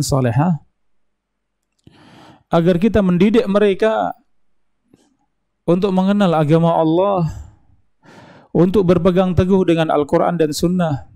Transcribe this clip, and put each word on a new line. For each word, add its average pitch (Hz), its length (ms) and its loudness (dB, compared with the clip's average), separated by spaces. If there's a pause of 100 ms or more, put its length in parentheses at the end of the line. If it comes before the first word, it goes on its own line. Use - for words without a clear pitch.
salehah, 135 560 -2 (1900)
agar 170 320 0
kita 208 240 0
mendidik 190 460 2
mereka 208 680 0 (1500)
untuk 185 260 0
mengenal 185 460 0
agama 165 400 2
Allah, 170 480 0 (1300)
untuk 180 320 2
berpegang 180 480 0
teguh 190 320 2
dengan 165 240 0
Al-Quran 170 480 0
dan 156 160 -2
Sunnah, 170 640 -4